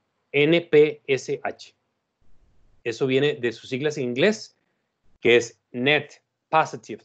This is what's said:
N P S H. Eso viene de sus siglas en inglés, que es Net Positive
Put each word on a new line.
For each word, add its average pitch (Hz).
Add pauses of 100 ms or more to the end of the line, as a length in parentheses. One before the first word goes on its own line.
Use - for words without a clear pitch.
(320)
N 156
P 151
S 135
H. - (1120)
Eso 117
viene 135
de 120
sus -
siglas 147
en 143
inglés, 147 (640)
que 117
es - (100)
Net 135 (340)
Positive 139